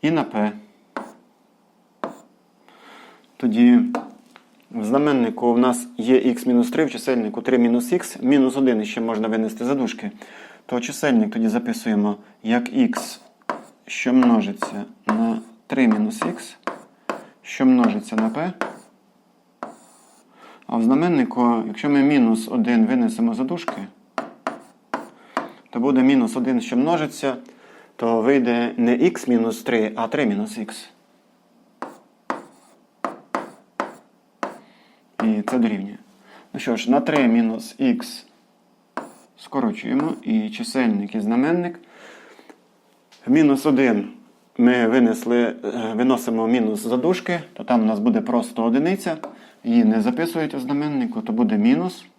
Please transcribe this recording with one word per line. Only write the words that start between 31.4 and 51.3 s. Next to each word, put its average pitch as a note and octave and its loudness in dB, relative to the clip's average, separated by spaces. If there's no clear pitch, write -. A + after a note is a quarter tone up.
І G#2+ 0
це B2+ -2
дорівнює. G#2 -2
Ну C3+ -10
що A#2 -2
ж, A#2+ -4
на A#2+ 4
три C#3 2
мінус A2+ 0
ікс B2 -2
скорочуємо, C3 -4
і G#2+ -2
чисельник, A2+ -2
і A2 -2
знаменник. D3+ -2
Мінус C#3 4
один B2 2
ми A#2+ 4
винесли, A#2+ 2
е, A2 -4
виносимо A#2+ 0
мінус A2 0
за A#2 -2
дужки, F3 -2
то - -16
там B2 2
у - 0
нас A3 0
буде G#3 2
просто A#2+ -4
одиниця, D#3+ 0
її A#3 4
не A2 4
записують D#3+ -2
у C#3 -6
знаменнику, C3 -4
то A2 -6